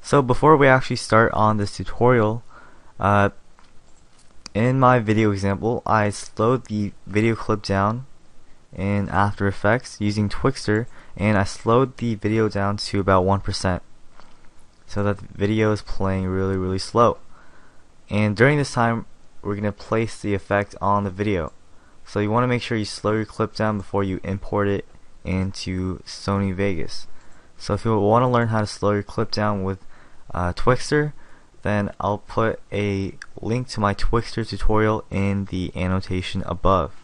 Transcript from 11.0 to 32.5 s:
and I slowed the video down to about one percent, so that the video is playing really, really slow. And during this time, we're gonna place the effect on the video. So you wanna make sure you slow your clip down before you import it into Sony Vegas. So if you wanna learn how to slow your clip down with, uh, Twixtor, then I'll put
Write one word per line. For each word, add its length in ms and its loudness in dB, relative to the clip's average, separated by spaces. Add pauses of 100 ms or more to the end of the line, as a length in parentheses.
and 200 2
I 60 2
slowed 540 0
the 180 -2
video 320 0
down 300 -2
to 240 -4
about 240 4
one 160 2
percent, 420 -2 (1040)
so 160 -4
that 140 0
the 180 -14
video 380 2
is 80 -2
playing 460 0
really, 280 0
really 240 -2
slow. 380 2 (920)
And 280 2
during 200 6
this 140 -2
time, 360 0 (340)
we're 140 -4
gonna 180 -2
place 480 -4
the 120 -2
effect 460 -2
on 240 0
the 60 -2
video. 420 -2 (560)
So 120 -4
you 100 0
wanna 180 2
make 140 0
sure 160 -4
you 80 -2
slow 280 -2
your 120 0
clip 300 -6
down 240 0
before 240 -2
you 200 -2
import 440 -2
it 180 0 (380)
into 840 -4
Sony 480 -2
Vegas. 540 -2 (500)
So 160 -4
if 100 -2
you 160 2
wanna 300 4
learn 200 2
how 120 2
to 60 0
slow 240 -2
your 120 0
clip 280 -4
down 320 0
with, 200 -4 (480)
uh, 220 -2
Twixtor, 600 2 (500)
then 360 0
I'll 200 -2
put 400 -2 (120)